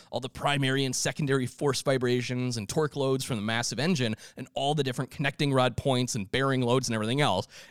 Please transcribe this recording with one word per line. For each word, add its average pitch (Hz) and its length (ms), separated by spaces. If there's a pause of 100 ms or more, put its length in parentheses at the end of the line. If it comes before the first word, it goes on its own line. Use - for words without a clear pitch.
(120)
all 117 80
the 127 100
primary 139 560
and 127 100
secondary 135 500
force 139 360
vibrations 123 760
and 104 100
torque 151 300
loads 135 260
from 123 140
the 101 40
massive 113 380
engine 127 360 (200)
and 131 180
all 143 220
the 143 80
different 131 280
connecting 139 420
rod 127 240
points 127 380
and 98 140
bearing 131 320
loads 120 280
and 117 60
everything 113 260
else. 104 260 (240)